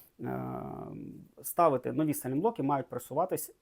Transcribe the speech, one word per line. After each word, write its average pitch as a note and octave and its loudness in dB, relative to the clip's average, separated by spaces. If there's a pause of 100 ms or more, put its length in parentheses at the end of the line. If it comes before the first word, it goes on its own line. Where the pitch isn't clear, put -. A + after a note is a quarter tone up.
(200)
е, B2+ -4 (1000)
ставити C#3 4
нові D3+ 2
сайлентблоки, C#3 0
мають C#3 2
пресуватись D3 -2